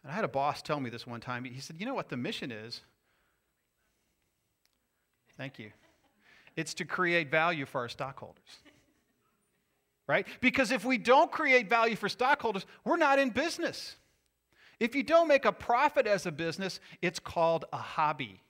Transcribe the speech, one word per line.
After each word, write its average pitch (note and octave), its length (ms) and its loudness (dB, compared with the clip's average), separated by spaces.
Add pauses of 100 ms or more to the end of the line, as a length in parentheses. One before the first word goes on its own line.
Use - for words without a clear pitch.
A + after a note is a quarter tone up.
And C#3 100 -12
I F3 40 -6
had G#3+ 80 -2
a D3+ 40 -4
boss C#3 320 -2
tell D3 200 -4
me B2 100 -6
this A#2 160 -14
one A#2 160 -12
time. B2 220 -8
He B2+ 160 -12
said, D#3+ 200 -16
"You G#3+ 60 -6
know C4+ 80 -6
what - 160 -6
the C#3+ 80 -6
mission D3 340 -6
is?" A2 300 -14 (2500)
Thank C3+ 200 -12
you. G#2+ 140 -16 (840)
"It's D#3+ 180 -6
to F#3 100 -6
create E3+ 460 0
value D#3+ 340 0
for C3 160 -6
our A#2+ 80 -6
stockholders." - 720 -12 (1500)
Right? F3 200 2 (160)
Because B3 300 2
if G#3 120 -2
we B3+ 140 2
don't C4+ 340 6
create B3+ 380 4
value A#3 260 4
for G3+ 140 -4
stockholders, A#3+ 560 0 (180)
we're E4 140 2
not C#4 200 6
in C4+ 120 2
business. D4 680 -4 (840)
If A#3 160 -2
you C#4 80 0
don't E4 240 6
make D#4 200 4
a G3+ 60 4
profit C4 540 2
as G3+ 200 0
a E3+ 60 -4
business, E3 480 -6 (200)
it's F3+ 180 -2
called E3 540 0
a C#3+ 60 -6
hobby. C#3+ 720 -4